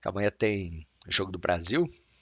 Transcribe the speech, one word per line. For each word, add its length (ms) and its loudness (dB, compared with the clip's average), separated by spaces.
que 60 -2
amanhã 220 2
tem 560 -2
Jogo 240 0
do 80 -6
Brasil. 480 2